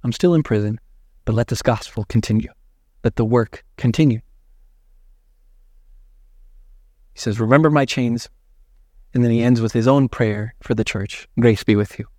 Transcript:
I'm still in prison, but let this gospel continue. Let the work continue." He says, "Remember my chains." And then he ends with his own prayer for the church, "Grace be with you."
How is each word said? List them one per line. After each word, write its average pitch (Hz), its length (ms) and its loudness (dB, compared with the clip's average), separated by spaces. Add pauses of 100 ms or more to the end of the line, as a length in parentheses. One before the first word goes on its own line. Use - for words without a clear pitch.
I'm 120 100 -2
still 175 220 2
in 151 80 2
prison, 104 360 -2 (460)
but 110 80 0
let 117 140 0
this - 160 -6
gospel 113 420 -4
continue. 110 480 -2 (500)
Let 110 120 -2
the 113 100 0
work 117 400 -2 (120)
continue." 123 440 2 (3000)
He - 60 -20
says, 110 200 -4
"Remember 143 320 2
my 143 140 2
chains." 120 440 -4 (840)
And 123 100 0
then 117 80 2
he 117 100 2
ends 120 200 2
with 113 100 -2
his 117 160 0
own 135 220 4
prayer 107 520 -4
for 117 140 -4
the 110 80 0
church, - 420 -6 (140)
"Grace 117 240 4
be 107 140 4
with 104 200 -2
you." 110 80 -10 (120)